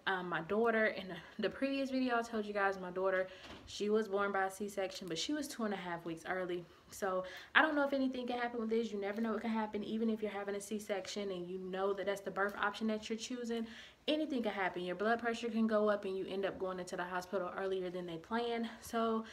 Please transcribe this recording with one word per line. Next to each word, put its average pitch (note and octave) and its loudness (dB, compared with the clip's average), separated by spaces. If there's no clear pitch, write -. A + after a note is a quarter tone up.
um, F3+ 0
my E3 0
daughter, A3 4
in F#3+ -2
the, E3+ -8
the G3 2
previous C4+ 0
video B3+ 2
I A#3 4
told A3+ -2
you G#3 -6
guys, G3 2
my F3+ -6
daughter, F#3 2
she - -2
was G#3+ 4
born G3+ 2
by G3 4
a F#3+ 0
C-section, F#3+ -4
but E3 -2
she - 0
was D4 -2
two - -4
and G#3 0
a F#3 -2
half F3 -6
weeks E3 -6
early. F3+ -2
So F#3 -2
I B3 10
don't D4+ 6
know C#4+ 4
if C#4 2
anything C4 0
can A#3+ -2
happen A#3+ -2
with A3 -2
this. A3+ 2
You G#3 -2
never G3+ -2
know A3+ 2
what G#3+ -2
can A3+ -2
happen. G#3+ 0
Even A3+ 0
if G#3+ 0
you're G#3+ -2
having G3 -2
a G3+ -4
C-section G3+ -4
and F3 -4
you F#3 -6
know F#3 0
that F#3+ -2
that's G3 0
the F#3+ -4
birth G3 2
option G#3 0
that G#3+ -2
you're A3+ -2
choosing, A#3 -4
anything C#4+ 2
can G#3+ 0
happen. F3+ 2
Your F3+ -2
blood A3 4
pressure A#3 -2
can A3 4
go G#3+ 6
up G3+ 2
and F#3+ -2
you F#3+ -2
end F#3+ -2
up F3 0
going F#3 -2
into F3+ -6
the F3+ -2
hospital F3+ -2
earlier F#3+ 0
than F3+ -4
they E3+ -6
plan. A#3 -2
So A3+ 0